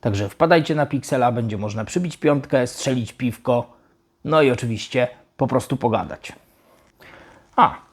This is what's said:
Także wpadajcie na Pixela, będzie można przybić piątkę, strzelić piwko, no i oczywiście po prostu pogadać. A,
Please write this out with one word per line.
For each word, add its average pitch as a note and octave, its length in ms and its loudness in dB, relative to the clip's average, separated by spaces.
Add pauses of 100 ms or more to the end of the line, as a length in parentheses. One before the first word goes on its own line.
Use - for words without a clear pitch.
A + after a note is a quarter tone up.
Także G2+ 280 -2
wpadajcie E3 460 2
na D3 100 2
Pixela, B2+ 460 0
będzie A2+ 260 -4
można G#2 280 -6
przybić F3 320 -4
piątkę, C3+ 500 2
strzelić B2+ 460 -4
piwko, A#2+ 600 -2 (500)
no D#3 180 2
i C#3 100 6
oczywiście B2 560 -2 (300)
po C3 100 0
prostu B2+ 300 0
pogadać. F#2+ 560 -4 (1200)
A, - 200 4 (180)